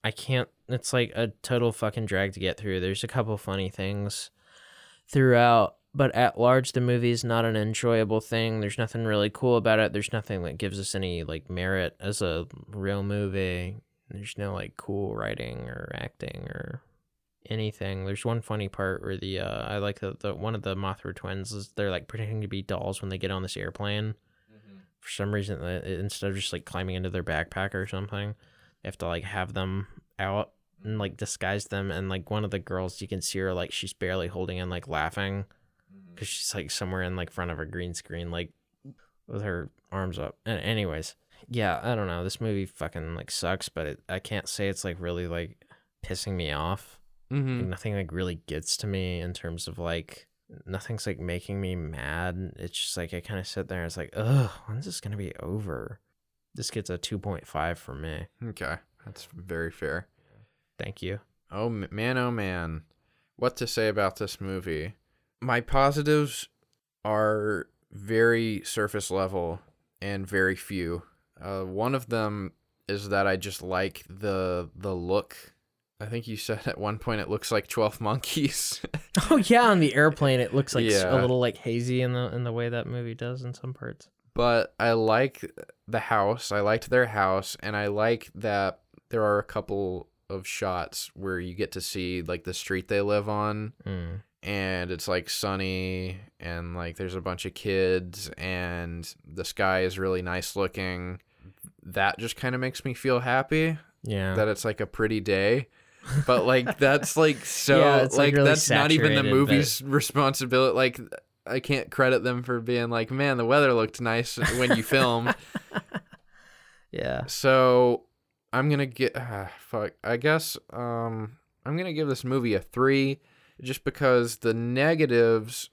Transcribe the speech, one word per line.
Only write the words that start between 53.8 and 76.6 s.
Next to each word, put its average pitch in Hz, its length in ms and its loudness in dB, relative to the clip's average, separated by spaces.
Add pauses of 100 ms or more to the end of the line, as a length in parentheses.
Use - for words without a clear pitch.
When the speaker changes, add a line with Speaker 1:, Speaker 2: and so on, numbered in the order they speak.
Speaker 1:
it's 85 100 -8
like, - 180 -10
"Ugh, 117 340 4 (160)
when's 110 200 -8
this 180 160 -10
gonna 104 160 -8
be 98 200 -8
over?" 87 600 -6 (560)
This - 160 -6
gets 104 180 -6
a 90 80 -4
two - 220 -6
point 98 280 -6
five 82 320 -2
for - 160 -14
me. 80 320 -8 (160)
Speaker 2:
Okay, 85 320 -8 (300)
that's - 280 -18
very 82 380 -6
fair. 80 360 -6 (680)
Speaker 1:
Thank - 240 -10
you. 95 180 -6 (320)
Speaker 2:
Oh, 107 160 -2
m-, 107 240 -4
man, 120 260 -2
oh, 123 140 0
man. 90 520 -4 (540)
What 123 200 0
to 120 100 -4
say 110 200 0
about 101 300 0
this - 240 -6
movie? 92 540 -6 (440)
My 120 220 0
positives 143 880 2 (560)
are 107 600 2 (240)
very 113 720 2
surface 104 460 -2
level 92 520 -2 (400)
and 98 260 -6
very 95 280 4
few. 87 480 -6 (360)
Uh, 95 240 -6
one 104 320 -2
of 117 140 -6
them 104 440 -2 (340)
is 101 220 -6
that 98 180 2
I 95 100 2
just 95 240 -8
like 92 480 -4
the, 92 640 -2
the 95 200 -4
look. 90 580 -2 (460)
I 104 80 -10
think 117 200 -6
you 110 100 -6
said 107 240 -4